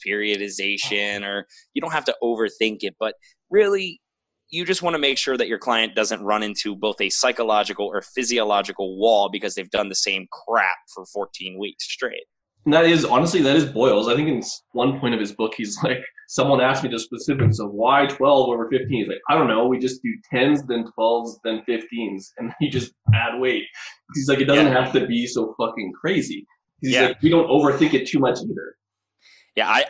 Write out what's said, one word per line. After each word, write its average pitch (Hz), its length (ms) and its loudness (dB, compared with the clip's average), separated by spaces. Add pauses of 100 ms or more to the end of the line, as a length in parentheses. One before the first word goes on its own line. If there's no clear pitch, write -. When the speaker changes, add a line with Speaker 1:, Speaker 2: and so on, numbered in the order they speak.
Speaker 1:
periodization 101 1200 -4
or 101 200 -8 (280)
you 139 60 -6
don't 160 120 -6
have 151 140 -2
to 123 160 -2
overthink 110 580 -2
it. 98 180 -6
But 110 160 -4 (360)
really, 196 500 0 (500)
you 170 140 -6
just 180 180 -2
wanna 165 160 0
make 139 200 0
sure 131 180 -2
that 117 120 -2
your 110 100 -2
client 113 360 0
doesn't 107 280 -2
run 107 200 0
into 104 340 -6
both 101 240 -2
a 98 100 -2
psychological 107 760 0
or 101 160 -6
physiological 101 960 -2
wall 104 320 4
because 101 240 -8
they've 95 160 -10
done 104 180 -2
the 95 60 -8
same 95 360 -4
crap 101 460 0 (180)
for 92 120 -16
fourteen 92 520 -10
weeks 101 320 -10
straight. - 340 -8 (400)
Speaker 2:
And 147 100 2
that 165 100 6
is, 165 200 4
honestly, 156 380 2
that 139 120 4
is 156 100 4
Boyle's. 113 440 2
I 120 80 2
think 151 120 0
in 127 100 0
s-, - 240 -10 (100)
one 135 260 0
point 123 160 0
of 107 60 0
his 101 120 -4
book, 110 240 -4
he's 104 280 -8
like, 131 160 -2 (260)
someone 135 340 2
asked 131 220 2
me 131 80 -2
the 117 80 -4
specifics 113 640 0
of 101 100 -6
why 135 360 4
twelve 135 420 4
over 117 220 -2
fifteen. 123 300 0
He's 98 80 -4
like, - 200 -6
"I 143 60 2
don't 151 140 4
know. 113 180 2
We 127 120 2
just 127 240 -4
do 117 80 -4 (220)
tens, 139 340 2
then 117 180 -2 (100)
twelves, 113 500 0
then 110 200 -4
fifteens." 110 760 -6
And 113 220 -8
he 147 80 2
just 127 240 -4 (220)
add 113 260 0
weight. 127 240 0 (500)
He's 135 140 -2
like, 135 120 4
"It 135 60 0
doesn't 143 200 6
Speaker 1:
Yeah. 127 180 4
Speaker 2:
have - 100 -6
to 127 120 2
be 120 200 -2
so 110 320 -4
fucking 110 420 -4
crazy." - 460 -4 (360)
He's 131 100 0
Speaker 1:
Yeah. 123 160 4
Speaker 2:
like, 127 140 -6
"We 160 80 6
don't 165 180 6
overthink 143 460 4
it 127 120 0
too 147 140 0
much 127 200 2
either." - 340 -10 (840)
Speaker 1:
Yeah, 107 120 0
I, 123 220 2